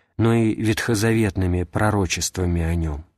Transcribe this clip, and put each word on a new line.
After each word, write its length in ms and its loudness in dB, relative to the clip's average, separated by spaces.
но 160 4
и 180 2
ветхозаветными 1080 0
пророчествами 960 -2
о 140 0
нем. 300 -4